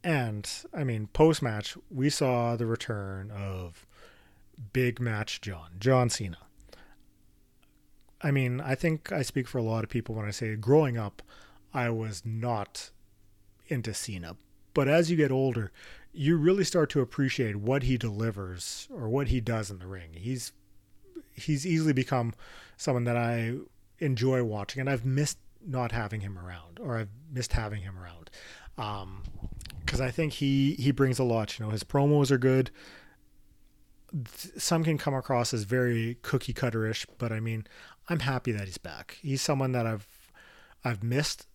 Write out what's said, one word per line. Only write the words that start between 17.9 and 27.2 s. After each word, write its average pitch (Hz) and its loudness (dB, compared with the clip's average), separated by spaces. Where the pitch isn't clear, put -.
delivers 101 -4
or 135 -6
what 135 0
he 127 4
does 110 -2
in 95 -10
the 90 -14
ring. 90 -12
He's, 120 -6
he's 147 -2
easily 160 4
become 123 2
someone 123 0
that 120 2
I 117 0
enjoy 127 2
watching, 107 -4
and 135 -2
I've 123 0
missed 139 0
not 127 -2
having 110 -4
him 98 -8
around, 87 -14
or 131 -4
I've 107 -4